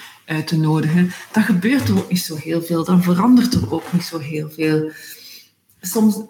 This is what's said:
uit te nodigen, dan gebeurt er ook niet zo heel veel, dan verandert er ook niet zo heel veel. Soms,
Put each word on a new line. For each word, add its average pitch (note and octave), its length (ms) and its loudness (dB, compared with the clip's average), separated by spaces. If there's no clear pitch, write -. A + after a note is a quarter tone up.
uit D#3 200 -6
te E3 120 -2
nodigen, D#3+ 520 2
dan A3 100 2
gebeurt G#3+ 460 0
er F#3+ 80 2
ook - 140 -2
niet F3+ 100 0
zo D#3+ 160 -10
heel E3 260 -4
veel, E3 220 -2
dan F3+ 180 4
verandert G3+ 520 4
er - 180 -2
ook E3 200 -6
niet F3 100 0
zo E3 160 -10
heel D3+ 320 -8
veel. D#3 400 0
Soms, G#3+ 500 0